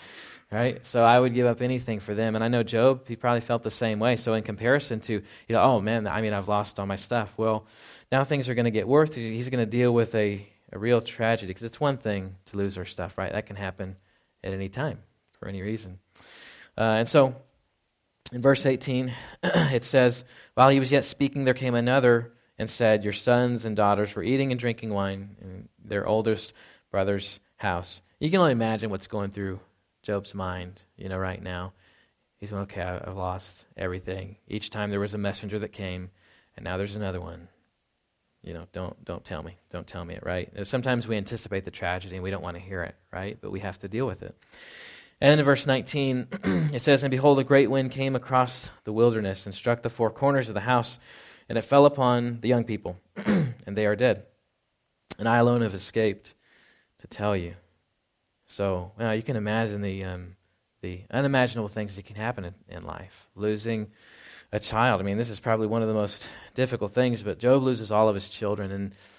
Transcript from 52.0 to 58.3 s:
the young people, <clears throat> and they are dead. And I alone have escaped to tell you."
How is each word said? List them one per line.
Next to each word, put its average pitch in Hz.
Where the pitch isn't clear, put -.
the 117
young 120
people, 101
<clears throat> -
and 165
they 107
are 104
dead. 104
And 110
I 117
alone 120
have 104
escaped 101
to -
tell 104
you." 87